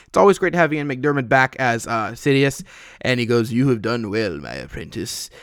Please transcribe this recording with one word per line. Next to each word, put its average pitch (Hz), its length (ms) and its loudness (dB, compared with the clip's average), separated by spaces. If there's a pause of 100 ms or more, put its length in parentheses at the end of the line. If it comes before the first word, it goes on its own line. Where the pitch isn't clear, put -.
It's - 80 -10
always 196 240 4
great 175 140 0
to 175 60 0
have 156 120 4
Ian 147 160 -4
McDiarmid 139 400 0
back 131 320 2
as, 117 260 0
uh, 110 260 -4
Sidious. 139 520 0 (380)
And 123 180 0
he 120 60 2
goes, 117 260 2
"You 127 160 2
have 117 140 2
done 110 280 -2
well, 98 280 -2
my 64 160 -10
apprentice." 78 760 -10 (140)